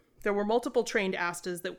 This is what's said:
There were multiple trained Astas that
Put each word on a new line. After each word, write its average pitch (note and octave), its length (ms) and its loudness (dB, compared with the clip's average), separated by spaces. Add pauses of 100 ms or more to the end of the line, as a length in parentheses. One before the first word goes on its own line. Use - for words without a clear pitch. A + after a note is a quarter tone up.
(220)
There G3+ 120 0
were G3+ 100 2
multiple A#3 400 2
trained F#3+ 300 0
Astas F3 480 -4
that F3+ 160 -6